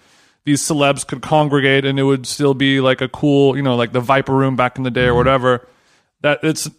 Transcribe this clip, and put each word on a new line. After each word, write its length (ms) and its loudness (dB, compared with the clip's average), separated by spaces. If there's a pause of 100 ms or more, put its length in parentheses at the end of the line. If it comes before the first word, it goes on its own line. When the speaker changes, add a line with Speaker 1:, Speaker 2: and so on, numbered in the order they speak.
(460)
Speaker 1:
these 160 0
celebs 440 0
could 160 -10
congregate 640 0
and 140 -2
it 40 0
would 220 0
still 280 0
be, 280 0
like, 200 0
a 60 -4
cool, 480 2
you 60 -6
know, 140 0
like 180 -2
the 60 0
Viper 340 0
Room 220 0
back 220 -2
in 60 -6
the 80 -4
day 140 0
or 40 2
Speaker 2:
Mm-hmm. 80 0
Speaker 1:
whatever. 500 0 (540)
That 220 0
it's, 360 -4